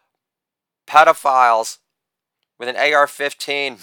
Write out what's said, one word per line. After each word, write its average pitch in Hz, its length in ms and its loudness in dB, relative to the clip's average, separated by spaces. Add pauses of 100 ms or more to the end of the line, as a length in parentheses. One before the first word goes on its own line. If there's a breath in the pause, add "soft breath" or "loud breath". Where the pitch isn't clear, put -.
(880)
pedophiles 131 920 2 (800)
with 120 100 -12
an 123 100 -6
A 147 160 0
R 143 120 4
fifteen 143 760 -8